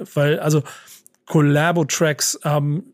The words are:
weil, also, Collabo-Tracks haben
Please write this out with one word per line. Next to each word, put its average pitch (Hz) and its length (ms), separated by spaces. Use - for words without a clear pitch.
weil, 147 260
also, 156 220
Collabo-Tracks 156 1160
haben 147 500